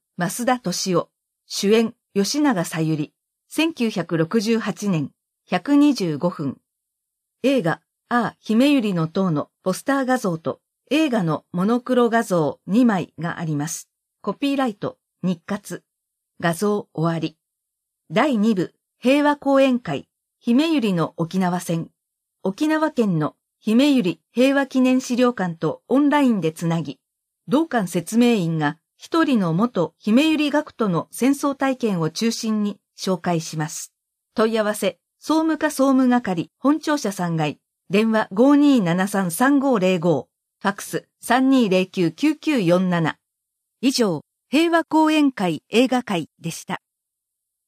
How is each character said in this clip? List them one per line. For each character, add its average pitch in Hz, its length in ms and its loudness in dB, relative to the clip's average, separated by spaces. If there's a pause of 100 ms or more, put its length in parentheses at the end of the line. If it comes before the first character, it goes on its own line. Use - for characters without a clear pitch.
(180)
増 190 280 -4
田 254 100 2
敏 180 400 -4
夫。 - 160 -2 (340)
主 - 260 -2
演、 220 220 2 (220)
吉 202 260 0
永 214 240 0
小 160 180 -4
百 156 120 0
合。 147 160 -6 (360)
千 320 260 -2
九 226 180 -2
百 170 260 -4
六 165 220 0
十 220 180 0
八 208 320 -6
年、 160 220 -2 (340)
百 190 300 0
二 294 180 6
十 170 240 -4
五 175 120 -2
分。 143 300 -6 (840)
映 262 180 2
画、 160 200 -2 (280)
あ 240 140 0
あ、 165 160 -6
ひ - 160 -2
め 269 160 4
ゆ 277 100 4
り 208 140 -2
の 160 120 0
塔 190 220 -2
の 147 200 -2 (120)
ポ 185 120 -2
ス - 100 -10
タ 277 160 0
ー 262 60 -2
画 254 120 0
像 175 220 -4
と、 - 220 -8 (280)
映 302 220 2
画 214 100 0
の 160 300 -2
モ 175 140 -2
ノ 240 160 0
ク 254 120 -4
ロ 240 160 4
画 226 140 2
像 165 420 -2
二 226 200 2
枚 196 340 0
が 165 180 -6
あ 170 80 -6
り 156 100 -2
ま 147 120 -4
す。 - 220 -12 (320)
コ 202 120 -6
ピ 277 220 -4
ー - 20 -2
ラ 269 100 0
イ 214 60 -4
ト、 - 240 -10 (240)
日 180 240 -4
活。 - 380 -10 (560)
画 170 160 -2
像 208 380 -4
終 165 200 -2
わ 165 60 -4
り。 156 180 -8 (720)
第 240 280 0
二 214 180 2
部、 180 180 -4 (260)
平 285 240 2
和 294 140 2
講 269 240 2
演 254 180 2
会、 - 300 -8 (300)
ひ 233 140 -2
め 320 200 2
ゆ 285 80 2
り 208 120 0
の 165 240 -2
沖 165 200 -4
縄 180 220 0
戦。 165 320 -6 (520)
沖 196 240 -2
縄 311 220 0
県 202 300 0
の 151 160 -4 (240)
ひ 220 160 0
め 285 160 4
ゆ 254 100 4
り 180 200 -2 (100)
平 269 240 4
和 277 100 2
記 262 160 0
念 254 200 2
資 247 140 -4
料 247 160 4
館 185 220 -4
と 160 340 -4
オ 254 120 2
ン 294 100 4
ラ 294 120 4
イ 254 100 4
ン 202 100 0
で 156 100 0
つ 165 140 -8
な 165 160 0
ぎ、 156 180 -12 (480)
同 302 200 2
館 226 180 -2
説 180 320 -4
明 240 160 4
員 165 240 0
が 151 220 -2 (180)
一 - 260 -2
人 269 160 2
の 170 140 0
元 190 460 0
ひ 208 120 -4
め 294 180 4
ゆ 311 80 2
り 294 120 0
学 294 220 -2
徒 220 180 -4
の 165 220 -2
戦 262 220 0
争 277 200 -2
体 269 240 -2
験 202 240 -2
を 160 80 -2
中 220 220 -2
心 220 320 -4
に 208 160 -6 (180)
紹 185 240 -4
介 175 180 -2
し 160 180 -8
ま 156 120 -4
す。 - 240 -14 (400)
問 226 180 0
い 226 60 -2
合 214 60 0
わ 208 100 -2
せ、 190 240 -4 (220)
総 - 160 -2
務 320 240 0
課 302 100 -2
総 269 240 2
務 254 160 4
係、 220 480 0
本 302 220 0
庁 302 180 -2
舎 214 140 -4
三 170 260 -4
階、 151 220 -4 (320)
電 220 180 2
話 220 220 0
五 254 240 4
二 285 260 4
七 180 260 0
三 196 220 -4
三 269 300 2
五 262 180 2
零 185 220 2
五、 156 280 0 (320)
フ - 80 -6
ァ 202 40 0
ッ - 20 -14
ク - 100 -16
ス - 240 -10 (120)
三 262 320 2
二 247 180 4
零 185 160 2
九 170 260 -2
九 294 240 -2
九 302 240 -2
四 180 300 2
七。 170 300 -2 (640)
以 262 100 2
上、 190 320 -2 (260)
平 330 220 2
和 330 140 2
講 311 260 2
演 294 200 4
会 175 380 -4
映 247 180 4
画 247 140 0
会 175 380 -6
で 170 100 -8
し - 160 -12
た。 - 160 -10 (880)